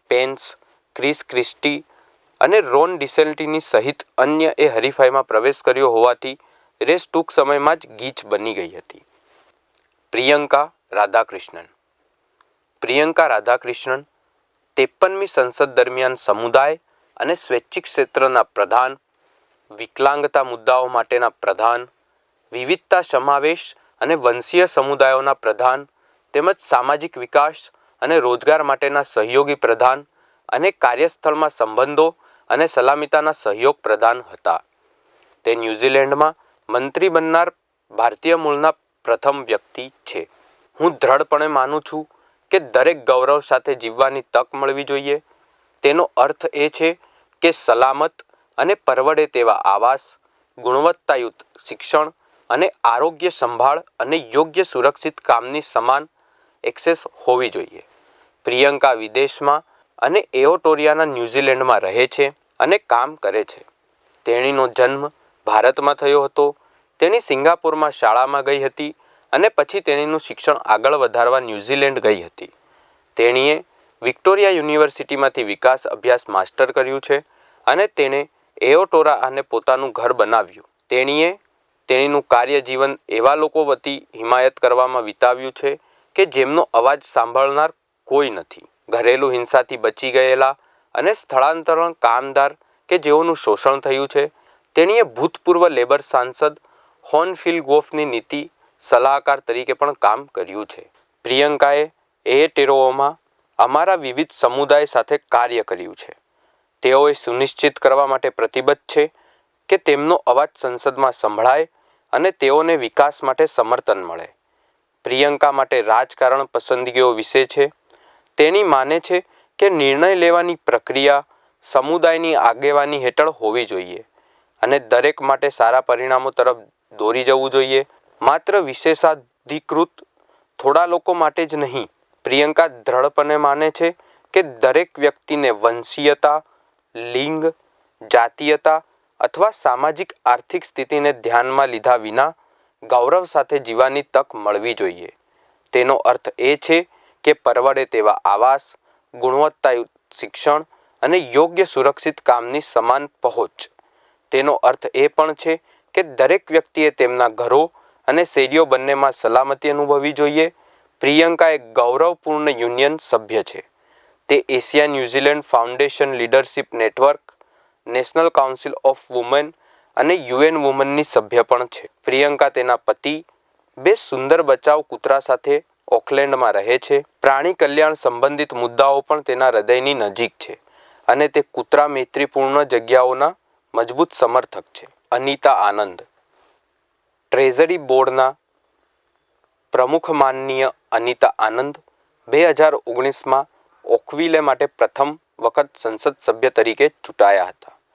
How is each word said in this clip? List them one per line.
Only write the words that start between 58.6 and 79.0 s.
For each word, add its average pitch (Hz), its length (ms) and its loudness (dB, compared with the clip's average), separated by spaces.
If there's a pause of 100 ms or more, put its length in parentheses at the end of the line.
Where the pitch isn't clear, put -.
વિદેશમાં 135 720 -2 (340)
અને 165 340 0
એઓટોરિયાના 151 720 2
ન્યૂઝીલેન્ડમાં 127 760 0
રહે 98 280 0
છે 143 260 -2 (260)
અને 170 180 2
કામ 131 380 -2
કરે 101 280 -4
છે. - 220 -18 (600)
તેણીનો 127 420 0
જન્મ 135 440 -2 (360)
ભારતમાં 131 480 2
થયો 143 280 2
હતો. 143 340 0 (420)
તેણી 196 200 2
સિંગાપોરમાં 156 720 0
શાળામાં 131 520 0
ગઈ 135 200 -2
હતી 147 320 -8 (360)
અને 185 180 2
પછી 196 300 -2
તેણીનું 151 400 -2
શિક્ષણ - 340 -4
આગળ 120 420 0
વધારવા 120 440 2
ન્યૂઝીલેન્ડ 127 600 -4
ગઈ 107 220 0
હતી. - 300 -20 (640)
તેણીએ 131 460 2 (380)
વિક્ટોરિયા 190 480 2
યુનિવર્સિટીમાંથી 147 920 -2
વિકાસ 127 440 -2
અભ્યાસ 123 420 -2
માસ્ટર 104 420 -2
કર્યું 135 300 -2
છે 143 220 -2 (440)
અને 175 200 2
તેણે 143 420 -4 (320)
એઓટોરા 151 520 4